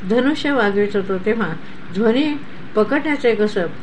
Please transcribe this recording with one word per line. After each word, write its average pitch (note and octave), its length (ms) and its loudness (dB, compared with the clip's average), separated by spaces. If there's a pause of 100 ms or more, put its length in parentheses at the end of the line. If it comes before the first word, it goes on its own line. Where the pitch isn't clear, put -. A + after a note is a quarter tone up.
धनुष्य C#4 420 2
वागवित G3+ 440 2
होतो F#3+ 220 0
तेव्हा G#3 320 0 (440)
ध्वनी A#3 320 2 (500)
पकडण्याचे C4 600 2
कसब G3+ 320 0 (160)